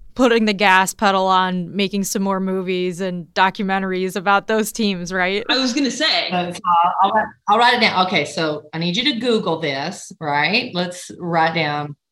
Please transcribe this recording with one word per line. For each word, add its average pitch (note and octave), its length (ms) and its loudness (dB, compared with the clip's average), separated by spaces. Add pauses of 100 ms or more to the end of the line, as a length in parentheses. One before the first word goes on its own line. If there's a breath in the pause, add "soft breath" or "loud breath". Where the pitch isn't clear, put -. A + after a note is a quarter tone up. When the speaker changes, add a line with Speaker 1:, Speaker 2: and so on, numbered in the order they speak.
(140)
Speaker 1:
putting A#3 300 4
the G#3+ 80 2
gas F#3+ 420 4
pedal G3 320 2
on F#3 480 0
making G3 300 -2
some - 180 -2
more G3 180 0
movies F#3 600 -2
and F3+ 340 -6
documentaries F#3+ 840 0
about G3+ 300 2
those G#3+ 240 0
teams, F#3 420 -2
right? F#3+ 360 0
Speaker 2:
I B3 100 2
was C4 140 0
gonna C4+ 180 0
say. A3+ 400 0
Speaker 3:
Uh, F3 220 -2
so - 120 -14
I'll, F3 380 2
I'll G3+ 80 4
write, G#3+ 160 2 (220)
I'll G#3 100 4
write A#3+ 160 4
it A3+ 60 0
down. F#3 260 2
Okay, E3 180 0
so D3+ 480 -4
I D#3+ 60 -8
need F3 180 -2
you B3 160 0
to A3+ 60 -8
Google G#3+ 420 0
this, D3 600 -6
right? D#3+ 520 0
Let's F3 460 -6
write E3 360 0
down, D3 420 -2 (160)